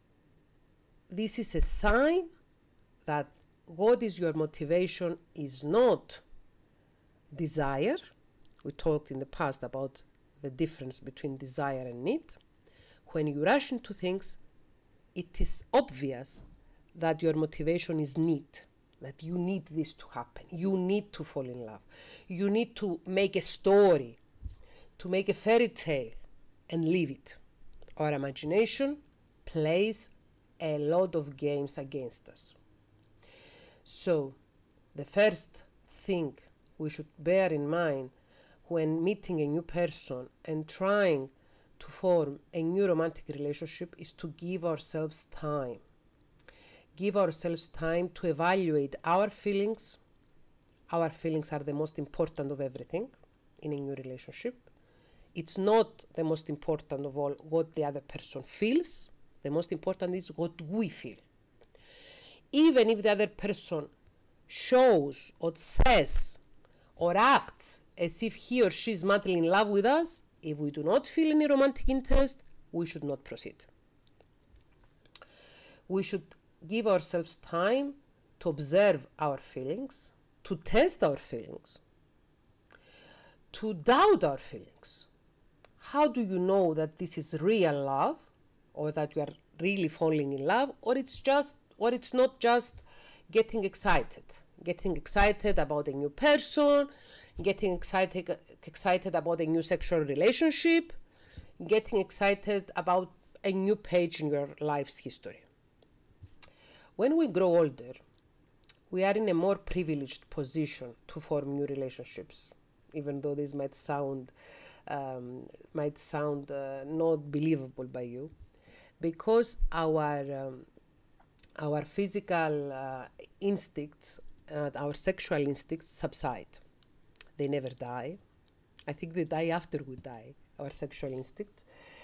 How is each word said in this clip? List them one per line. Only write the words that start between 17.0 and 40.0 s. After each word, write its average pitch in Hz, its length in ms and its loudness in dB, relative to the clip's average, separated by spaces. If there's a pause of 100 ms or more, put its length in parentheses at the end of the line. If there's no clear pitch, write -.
your 160 140 2
motivation 160 640 0
is 143 180 -2
need, 160 300 2 (560)
that 135 180 -14
you 165 160 -6
need 180 300 -2
this 156 280 -4
to - 200 -20
happen. - 340 -10
You 185 280 -2
need 196 380 -2
to 156 100 -8
fall 139 200 -8
in 123 220 -10
love. 107 140 -16 (480)
You 185 200 -2
need 226 280 0
to 185 280 -4
make 196 300 0
a 185 60 2
story, 185 800 6 (800)
to - 100 -10
make 190 200 0
a 196 60 2
fairy 233 360 4
tale 135 420 -4 (580)
and 165 180 0
live 170 220 2
it. - 240 -16 (600)
Our 151 160 0
imagination 170 840 0 (460)
plays 175 640 0 (500)
a 156 180 -2
lot 170 380 2
of 143 200 -4
games 143 420 -4
against 135 500 -10
us. - 260 -20 (1300)
So, 147 540 -2 (580)
the 143 100 -10
first - 600 2 (260)
thing 165 480 -4 (400)
we 156 120 -4
should 151 180 -12 (100)
bear 175 340 2
in 147 160 -2
mind 147 420 0 (580)
when 160 340 0
meeting 170 380 -2
a 147 80 0
new 160 140 -2
person 151 640 -6 (160)